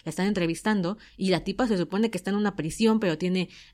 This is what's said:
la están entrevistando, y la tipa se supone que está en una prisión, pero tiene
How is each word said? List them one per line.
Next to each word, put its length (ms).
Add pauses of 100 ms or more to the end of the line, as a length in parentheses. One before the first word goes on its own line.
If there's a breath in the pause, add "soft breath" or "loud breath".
la 60
están 160
entrevistando, 720 (180 loud breath)
y 120
la 160
tipa 240
se 100
supone 320
que 80
está 120
en 60
una 200
prisión, 420
pero 200
tiene 320 (240 loud breath)